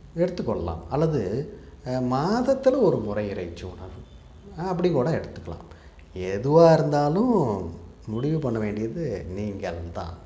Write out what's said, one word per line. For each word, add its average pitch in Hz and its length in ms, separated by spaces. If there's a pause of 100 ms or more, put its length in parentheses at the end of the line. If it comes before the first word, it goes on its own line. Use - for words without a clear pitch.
(160)
எடுத்துக்கொள்ளலாம். 101 760
அல்லது, 151 320 (640)
அஹ், 127 240
மாதத்துல 254 720
ஒரு 160 160
முறை 104 320
இறைச்சி 90 360
உணவு, 90 340 (720)
அப்படி 180 220
கூட 147 200
எடுத்துக்கலாம். - 560 (480)
எதுவா 123 580
இருந்தாலும் 151 640 (720)
முடிவு 135 320
பண்ண 120 200
வேண்டியது 107 680
நீங்கள் 92 640
தான் 85 220 (120)